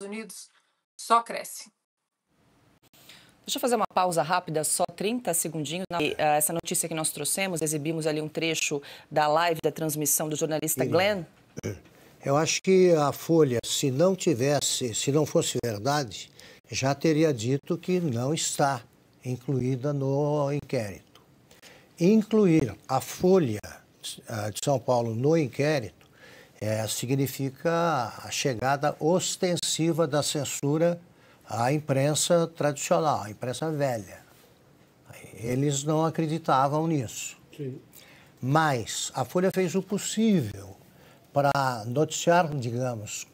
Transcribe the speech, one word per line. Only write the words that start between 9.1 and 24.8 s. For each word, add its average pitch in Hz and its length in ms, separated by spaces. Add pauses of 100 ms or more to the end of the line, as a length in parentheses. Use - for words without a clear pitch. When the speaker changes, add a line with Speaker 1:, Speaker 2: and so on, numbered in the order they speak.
Speaker 2:
live, 160 360
da 151 80
transmissão 156 560
do 151 80
jornalista 156 480
Speaker 3:
Sim. 151 60
Speaker 2:
Glenn. 185 340 (1000)
Speaker 3:
Eu 139 100
acho 156 260
que 185 320
a 147 200
Folha, 147 500
se - 260
não 170 260
tivesse, 135 760
se - 180
não 147 140
fosse - 380
verdade, 117 640 (400)
já 131 240
teria 156 400
dito 131 440
que 180 240
não 131 320
está 139 480 (420)
incluída 127 680
no 143 580
inquérito. 120 680 (760)
Incluir 180 800 (100)
a 131 140
Folha, 170 600 (640)
ah, 107 220
de - 120
São 139 160
Paulo 120 380